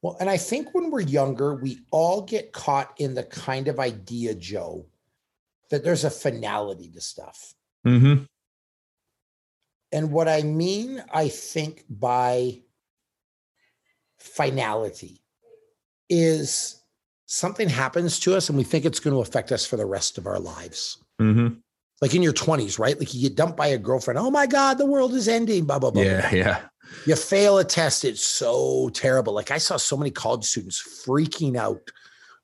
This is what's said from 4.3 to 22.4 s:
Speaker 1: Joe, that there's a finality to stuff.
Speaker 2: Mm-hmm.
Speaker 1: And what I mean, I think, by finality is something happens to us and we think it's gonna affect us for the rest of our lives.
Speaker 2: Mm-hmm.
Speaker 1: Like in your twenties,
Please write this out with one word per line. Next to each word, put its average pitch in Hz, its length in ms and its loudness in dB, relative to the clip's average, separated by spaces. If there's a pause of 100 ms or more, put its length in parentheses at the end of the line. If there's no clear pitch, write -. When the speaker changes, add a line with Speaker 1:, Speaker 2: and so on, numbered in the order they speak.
Speaker 1:
Joe, 85 520 -10 (840)
that 143 120 -2
there's 151 220 0
a 147 60 0
finality 104 800 -6
to 85 80 -18
stuff. - 540 -16 (320)
Speaker 2:
Mm-hmm. 131 360 6 (1700)
Speaker 1:
And 151 220 0
what 160 160 2
I 156 140 2
mean, 190 600 -2 (100)
I 156 160 0
think, - 640 -8
by 123 680 0 (1600)
finality 113 1000 -4 (880)
is 160 720 0 (460)
something 202 420 -2
happens 143 520 0
to 180 160 2
us 185 120 0
and 143 100 2
we 127 60 4
think 151 200 0
it's 156 160 0
gonna 139 180 2
affect 120 340 -2
us 117 140 0
for 127 100 -4
the 107 100 -2
rest 98 320 -4
of 90 80 -10
our 95 120 -4
lives. - 600 -10 (220)
Speaker 2:
Mm-hmm. 113 340 4 (460)
Speaker 1:
Like 139 140 0
in 180 80 4
your 160 100 4
twenties, 123 460 0